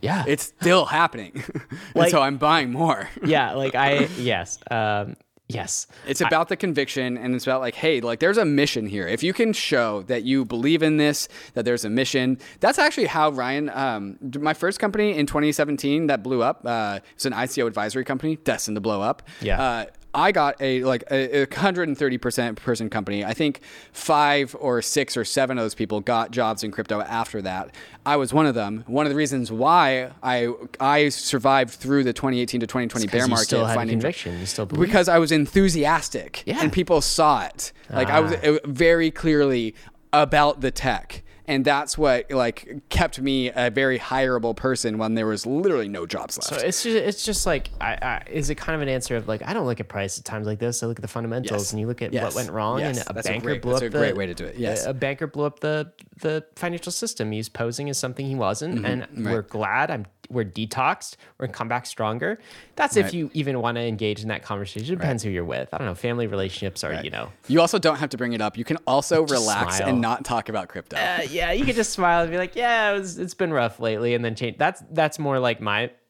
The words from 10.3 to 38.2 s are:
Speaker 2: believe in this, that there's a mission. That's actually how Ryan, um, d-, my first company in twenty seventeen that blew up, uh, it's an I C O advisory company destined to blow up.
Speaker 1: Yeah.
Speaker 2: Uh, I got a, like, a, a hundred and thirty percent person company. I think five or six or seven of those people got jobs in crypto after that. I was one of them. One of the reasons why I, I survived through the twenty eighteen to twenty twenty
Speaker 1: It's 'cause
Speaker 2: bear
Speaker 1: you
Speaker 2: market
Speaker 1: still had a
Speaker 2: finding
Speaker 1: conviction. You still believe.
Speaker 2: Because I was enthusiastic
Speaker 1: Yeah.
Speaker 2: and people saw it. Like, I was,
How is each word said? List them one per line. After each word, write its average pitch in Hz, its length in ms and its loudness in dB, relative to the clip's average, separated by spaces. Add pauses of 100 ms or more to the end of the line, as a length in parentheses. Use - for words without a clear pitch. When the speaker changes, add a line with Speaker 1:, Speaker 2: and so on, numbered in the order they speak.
Speaker 2:
believe 135 360 2
in 156 160 4
this, 147 300 2 (260)
that 113 120 -2
there's 120 200 0
a 104 40 -4
mission. 127 500 0 (220)
That's 240 180 4
actually 294 280 2
how 156 220 2
Ryan, 135 440 -2
um, 107 440 -4 (100)
d-, 131 120 -8
my 151 160 0
first 185 240 -2
company 208 380 0
in 143 100 0
twenty 151 240 0
seventeen 147 560 0
that 127 160 0
blew 127 180 0
up, 131 240 0
uh, 107 340 -2 (140)
it's - 120 -8
an 131 80 0
I 117 120 0
C 131 160 -2
O 117 60 2
advisory 107 380 -2
company 156 320 -4
destined 110 400 -2
to 104 40 -4
blow 104 200 0
up. 110 200 -2 (200)
Speaker 1:
Yeah. 107 200 0
Speaker 2:
Uh, 117 240 -2 (280)
I 196 200 2
got 147 280 2
a, 131 220 0
like, 127 260 0
a, 135 340 2
a - 120 -4
hundred 180 320 0
and 139 100 -2
thirty 131 200 0
percent 117 440 -2
person 113 280 -2
company. 101 340 -2
I 101 100 -2
think 147 280 -2 (320)
five 143 680 2
or 123 220 0
six - 340 -2
or 120 80 0
seven 131 340 0
of 113 60 0
those 107 100 -2
people 104 280 -2
got 113 300 0
jobs 113 340 -2
in 104 60 -6
crypto 107 280 -4
after 110 440 -4
that. 92 300 -6 (320)
I 147 120 4
was 131 160 0
one 156 120 6
of 135 80 4
them. 107 340 -2
One 139 180 0
of 147 40 2
the 139 60 0
reasons 127 380 -2
why 131 580 4 (100)
I, 120 300 0 (300)
I 147 260 4
survived 135 680 2
through 135 280 2
the 123 80 2
twenty 127 300 0
eighteen 120 180 -2
to 113 80 -2
twenty 123 200 -2
twenty 113 180 -2
Speaker 1:
It's 95 80 -2
'cause 120 60 4
Speaker 2:
bear 127 80 4
Speaker 1:
you - 20 2
Speaker 2:
market 113 160 2
Speaker 1:
still 117 200 2
had 113 60 0
a 113 40 2
Speaker 2:
finding 113 260 0
Speaker 1:
conviction. 101 360 -4
You 90 100 -6
still 110 180 -4
believe. 151 200 2
Speaker 2:
Because 196 220 4
I 170 100 6
was 160 140 4 (440)
enthusiastic 147 680 0
Speaker 1:
Yeah. 262 160 -2
Speaker 2:
and 156 120 2
people 170 280 4
saw 143 440 4
it. - 260 -10 (180)
Like, 127 200 0
I 151 100 6
was, 160 140 4